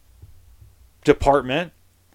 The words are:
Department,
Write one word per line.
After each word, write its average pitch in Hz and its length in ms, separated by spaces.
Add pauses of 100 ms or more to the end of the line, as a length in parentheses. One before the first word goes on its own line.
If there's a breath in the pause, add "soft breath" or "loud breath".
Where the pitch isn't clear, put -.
(1040)
Department, 143 680 (420)